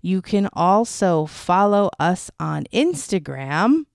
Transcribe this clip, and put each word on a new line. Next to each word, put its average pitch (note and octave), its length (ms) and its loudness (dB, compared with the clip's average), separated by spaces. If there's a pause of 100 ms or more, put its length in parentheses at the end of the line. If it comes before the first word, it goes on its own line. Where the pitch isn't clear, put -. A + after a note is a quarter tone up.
You F#3 200 -2
can G3+ 320 0
also F3+ 720 2
follow G3+ 640 2 (100)
us F3 400 -2
on D3+ 320 -4
Instagram G3 1120 0 (100)